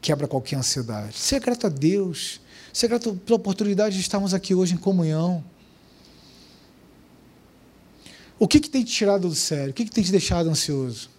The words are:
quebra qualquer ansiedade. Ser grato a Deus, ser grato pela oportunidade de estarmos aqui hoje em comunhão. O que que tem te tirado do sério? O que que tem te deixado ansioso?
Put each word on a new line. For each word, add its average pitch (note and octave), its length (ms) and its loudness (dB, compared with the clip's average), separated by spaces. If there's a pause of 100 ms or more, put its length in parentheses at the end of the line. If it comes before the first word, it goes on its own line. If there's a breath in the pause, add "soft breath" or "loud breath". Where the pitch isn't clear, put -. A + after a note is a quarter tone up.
quebra C#3+ 280 -2
qualquer C3+ 280 -4
ansiedade. A2 640 -4
Ser C4+ 220 0
grato A#3 260 -2
a F#3 40 2
Deus, E3 680 -2 (320 loud breath)
ser - 160 0
grato A#3 260 0 (120)
pela A#3 100 4
oportunidade G3+ 600 0
de F#3+ 40 -2
estarmos G3 320 0
aqui F#3+ 220 0
hoje F3+ 200 4
em - 20 -2
comunhão. E3+ 680 2 (3000 loud breath)
O A3 80 4
que D4 140 6
que D4+ 100 -8
tem B3+ 140 2
te - 80 -6
tirado G3 360 2
do D#3+ 60 -2
sério? C#3 360 -2
O C3+ 40 -8
que A#3+ 100 -4
que G#3+ 60 -8
tem A3 140 2
te F3+ 80 0
deixado E3+ 360 2
ansioso? C3+ 720 -2